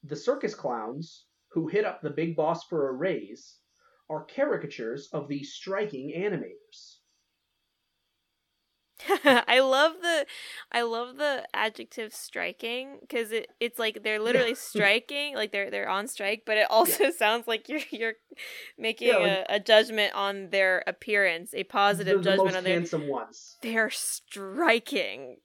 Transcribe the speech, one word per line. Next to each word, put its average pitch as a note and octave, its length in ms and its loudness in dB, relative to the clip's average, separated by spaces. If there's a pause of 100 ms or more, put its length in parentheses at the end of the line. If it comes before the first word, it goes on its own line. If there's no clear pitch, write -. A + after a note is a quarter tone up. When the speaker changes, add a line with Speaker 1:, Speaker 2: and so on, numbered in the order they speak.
Speaker 1:
The D3 140 -10
circus - 380 -2
clowns B2 720 -8 (260)
who E3 160 -2
hit G#3+ 160 2
up - 160 -4
the D3 100 -6
big E3 260 -2
boss D#3+ 280 0
for D3 240 0
a C3 40 -2
raise B2+ 640 -6 (520)
are - 160 -6
caricatures D#3+ 880 -4
of D3 160 -6
the C#3+ 160 -6
striking F#3 720 -6
animators. - 800 -6 (2000)
Speaker 2:
<laughs> - 60 -12 (160)
I B3+ 360 6
love C4+ 320 4 (100)
the, E4 240 0 (460)
I A#3 100 0
love A#3 340 -4
the C#4+ 380 -2
adjective A3 580 -4
striking, A#3+ 840 -8 (100)
'cause A#3 240 -4
it, A3 140 -4 (120)
it's A#3 200 -4
like A3 240 -2
they're G#3+ 180 -2
literally A#3+ 300 2
Speaker 1:
Yeah. B3+ 40 -2
<laughs> - 40 -10
Speaker 2:
striking, A#3+ 760 0
like, G#3+ 160 -4
they're, G3 180 -2
they're G3 180 -4
on G3 180 -2
strike, G#3+ 380 -4
but G#3+ 140 0
it G#3+ 120 6
also E4 340 6
Speaker 1:
Yeah. C4+ 60 4
Speaker 2:
<laughs> E4+ 80 -8
sounds A3+ 300 2
like A3 200 -4
you're, D4+ 120 -4 (100)
you're A3+ 240 -4 (640)
making A3 320 0
Speaker 1:
Yeah, A3+ 80 6
like, G3+ 140 4
Speaker 2:
a, F#3+ 240 0
a G#3 60 2
judgment A3 540 6
on G3 360 -4
their F#3+ 360 4
appearance, F#3 680 0
a G3 100 -4
positive G3+ 580 2
Speaker 1:
the, G3 80 4
the F#3+ 60 6
Speaker 2:
judgment F#3+ 120 6
Speaker 1:
most F#3 100 0
Speaker 2:
on F3+ 60 -6
their F#3 100 2
Speaker 1:
handsome E3 340 -2
ones. - 540 -8
Speaker 2:
They're A3+ 280 0
striking. G3 1500 -2